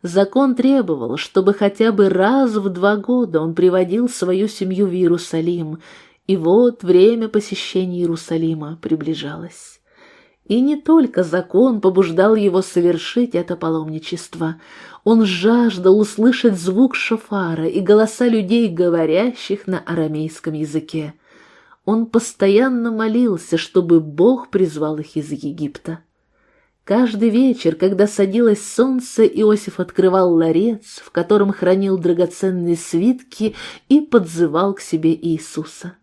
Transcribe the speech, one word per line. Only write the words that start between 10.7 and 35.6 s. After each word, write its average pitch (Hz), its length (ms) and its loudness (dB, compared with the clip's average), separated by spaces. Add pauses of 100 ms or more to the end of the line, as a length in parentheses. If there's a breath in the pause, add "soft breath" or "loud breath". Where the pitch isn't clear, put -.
только 294 480 2
закон 185 560 0
побуждал 185 560 2
его 190 260 2
совершить 175 760 0
это 175 200 -4
паломничество. 160 1040 -6 (440 loud breath)
Он 220 220 4
жаждал 190 760 2
услышать 220 560 2
звук 190 400 0
шофара 175 720 -4
и 196 140 -2
голоса 214 460 2
людей, 226 400 2
говорящих 175 1000 -2
на 185 120 -4
арамейском 156 760 -6
языке. 156 600 -8 (720 soft breath)
Он 226 200 0
постоянно 233 840 0
молился, 220 680 -2
чтобы 170 420 2
Бог 170 500 0
призвал 156 500 -2
их - 180 -14
из 147 140 -8
Египта. 147 680 -10 (880)
Каждый 220 440 0
вечер, 233 460 2
когда 190 320 2
садилось 208 540 0
солнце, 247 640 0
Иосиф 214 540 0
открывал 185 540 2
ларец, 165 720 0
в - 80 -20
котором 202 400 0
хранил 190 460 0
драгоценные 175 800 0
свитки, 214 800 -2 (320 loud breath)
и 294 140 6
подзывал 175 720 0
к 196 80 -12
себе 160 320 0
Иисуса. 160 880 -8